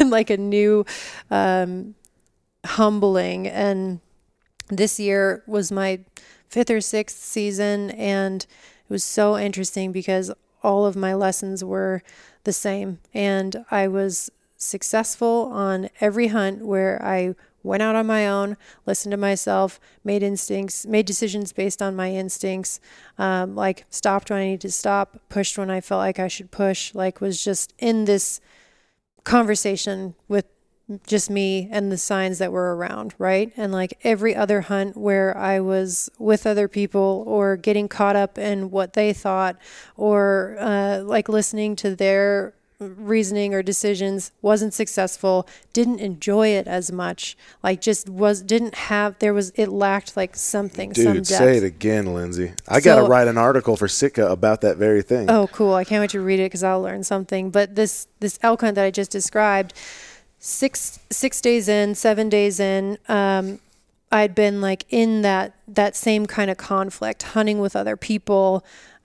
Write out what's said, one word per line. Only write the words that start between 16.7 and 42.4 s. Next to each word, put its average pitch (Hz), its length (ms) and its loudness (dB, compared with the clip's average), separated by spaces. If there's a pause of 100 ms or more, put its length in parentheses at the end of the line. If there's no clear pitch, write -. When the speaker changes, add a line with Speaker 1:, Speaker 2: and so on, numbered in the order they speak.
Speaker 1:
I 185 300 -2 (300)
went 196 180 -2
out 220 140 0
on 220 100 0
my 214 220 0
own, 202 300 -2 (280)
listened 202 260 -4
to 202 60 -2
myself, 196 640 0 (240)
made 202 200 -2
instincts, 196 600 -4
made 214 200 2
decisions 196 460 -4
based 196 300 -4
on 196 140 -4
my 185 160 -4
instincts, 190 680 -6 (380)
um, 190 380 -2
like, 190 340 -2
stopped 196 400 -2
when 202 100 -2
I 190 60 -2
needed 190 160 -4
to 185 100 -10
stop, 202 480 -2 (100)
pushed - 280 -2
when 196 140 -4
I 185 100 -2
felt 190 180 -2
like 190 200 -2
I 185 80 -2
should 185 240 -12
push, 196 420 -2
like, 185 280 -4
was 196 220 -4
just 196 360 -4
in 226 260 2
this 202 340 0 (840)
conversation 202 920 0 (120)
with 202 180 0 (640)
just 208 220 0
me 196 420 -2
and 202 200 -2
the 185 60 -2
signs 190 420 -2
that 185 120 -2
were 180 240 -2
around, 175 420 -8
right? 190 380 0
And, 208 160 -4
like, 185 320 -4
every 220 320 2
other 202 260 2
hunt 196 360 -4
where 196 400 0
I 196 220 0
was 190 500 -2 (100)
with 214 260 2
other 208 220 2
people 196 600 0
or 202 300 2
getting 208 300 0
caught 202 280 2
up 196 220 0
in 196 340 -4
what 190 220 -2
they 208 200 2
thought 190 440 -2 (380)
or, 202 640 2
uh, 202 460 0
like, 214 240 0
listening 214 480 0
to 190 180 -2
their 196 580 2 (260)